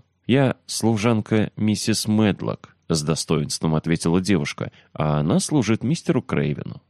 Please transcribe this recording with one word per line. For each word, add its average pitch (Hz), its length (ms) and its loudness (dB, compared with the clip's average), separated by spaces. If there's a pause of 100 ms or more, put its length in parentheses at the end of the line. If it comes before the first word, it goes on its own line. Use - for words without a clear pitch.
(280)
«Я 131 280 2 (100)
служанка 110 920 0
миссис 107 500 0
Медлок», 107 680 0 (120)
с 80 140 0
достоинством 76 720 -2
ответила 82 460 0
девушка, 87 500 -2 (220)
«а 76 260 0
она 85 200 2
служит 113 440 0
мистеру 143 380 0
Крейвену. - 680 -4